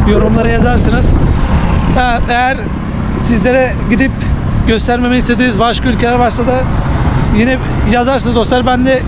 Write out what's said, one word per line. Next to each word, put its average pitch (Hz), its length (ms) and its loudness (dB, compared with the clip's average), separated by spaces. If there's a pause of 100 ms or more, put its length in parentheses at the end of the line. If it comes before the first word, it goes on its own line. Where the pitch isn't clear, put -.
(100)
yorumlara 214 380 2
yazarsınız. 233 640 2 (840)
Ha, 247 260 0 (100)
eğer 254 260 0 (680)
sizlere 247 500 0 (180)
gidip - 220 0 (540)
göstermemi 240 500 0
istediğiniz 233 420 0
başka 233 300 0
ülkeler 240 260 0
varsa 240 320 0
da 254 140 0 (800)
yine 247 200 0 (340)
yazarsınız 240 440 0
dostlar. 240 300 0
Ben 254 200 0
de 262 220 0